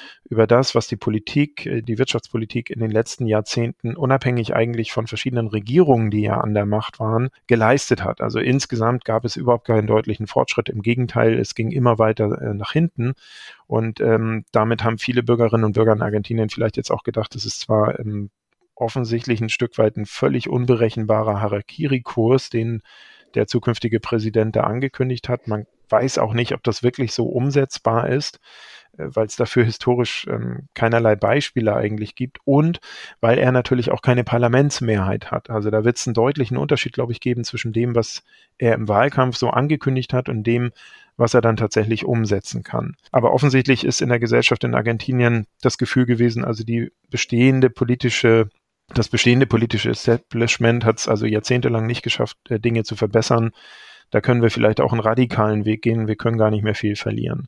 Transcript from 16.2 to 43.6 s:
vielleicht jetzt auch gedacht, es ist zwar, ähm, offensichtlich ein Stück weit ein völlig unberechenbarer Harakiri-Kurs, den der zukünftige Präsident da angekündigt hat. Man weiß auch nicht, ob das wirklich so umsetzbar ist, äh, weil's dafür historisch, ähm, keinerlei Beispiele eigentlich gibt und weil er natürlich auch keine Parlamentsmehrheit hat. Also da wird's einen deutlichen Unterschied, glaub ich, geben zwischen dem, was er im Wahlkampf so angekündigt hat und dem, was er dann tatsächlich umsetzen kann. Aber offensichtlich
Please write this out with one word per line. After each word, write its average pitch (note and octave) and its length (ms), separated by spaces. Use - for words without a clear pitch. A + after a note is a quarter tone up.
vielleicht A2 300
jetzt - 120
auch - 120
gedacht, - 340
es G#2+ 80
ist G2+ 160
zwar, A2 400
ähm, G#2 300
offensichtlich A#2 600
ein A2 80
Stück - 300
weit A2 180
ein G#2+ 100
völlig C3 420
unberechenbarer A2 920
Harakiri-Kurs, A#2+ 1080
den A2+ 320
der G#2+ 120
zukünftige A2+ 540
Präsident A2 560
da A2+ 60
angekündigt B2+ 640
hat. A#2+ 200
Man G#2+ 180
weiß A#2+ 280
auch A2 160
nicht, A#2 180
ob - 100
das - 200
wirklich B2 300
so A#2 140
umsetzbar B2+ 800
ist, - 320
äh, D2+ 120
weil's A2 280
dafür A#2 280
historisch, A#2+ 640
ähm, A#2+ 460
keinerlei A2+ 420
Beispiele A2 580
eigentlich G#2+ 400
gibt - 300
und D3+ 360
weil A#2 180
er B2+ 140
natürlich B2 380
auch - 120
keine B2 220
Parlamentsmehrheit A#2 1040
hat. - 200
Also G#2+ 200
da G#2+ 140
wird's A#2+ 220
einen A#2+ 80
deutlichen B2 420
Unterschied, C#3+ 360
glaub B2 180
ich, A2+ 100
geben A#2+ 240
zwischen - 280
dem, A#2 220
was - 280
er A#2 160
im G#2+ 140
Wahlkampf B2+ 480
so B2 140
angekündigt C3+ 640
hat B2+ 160
und G#2+ 160
dem, A#2+ 280
was A#2+ 180
er B2 60
dann D#3 160
tatsächlich A2 480
umsetzen A2+ 580
kann. - 340
Aber - 220
offensichtlich C3 520